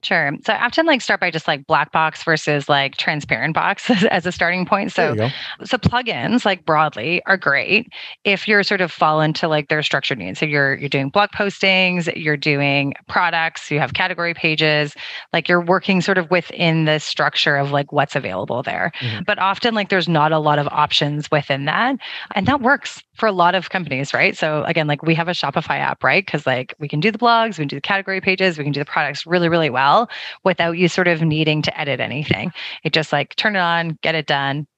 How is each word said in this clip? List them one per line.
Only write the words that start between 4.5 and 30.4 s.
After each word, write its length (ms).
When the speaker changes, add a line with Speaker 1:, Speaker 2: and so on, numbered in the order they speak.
Speaker 1:
point. 280
So, 200
Speaker 2:
There 140
you 60
go. 60
Speaker 1:
so 120
plugins, 680
like, 200
broadly 640
are 100
great 520
if 240
you're 160
sort 180
of 120
fall 280
into, 280
like, 180
their 160
structured 360
needs. 200
So 80
you're, 300
you're 120
doing 200
blog 220
postings, 840
you're 220
doing 580
products, 640
you 80
have 140
category 400
pages, 600
like, 160
you're 120
working 400
sort 160
of 140
within 540
the 160
structure 560
of, 160
like, 200
what's 220
available 480
there. 380
Speaker 2:
Mm-hmm. 260
Speaker 1:
But 140
often, 340
like, 140
there's 200
not 220
a 80
lot 220
of 80
options 640
within 320
that. 320
And 100
that 140
works 420
for 100
a 60
lot 240
of 140
companies, 440
right? 220
So 260
again, 240
like, 160
we 140
have 100
a 60
Shopify 480
app, 240
right? 200
'Cause, 220
like, 320
we 80
can 140
do 100
the 80
blogs, 400
we 40
can 60
do 100
the 20
category 400
pages, 380
we 40
can 100
do 60
the 60
products 420
really, 220
really 220
well 180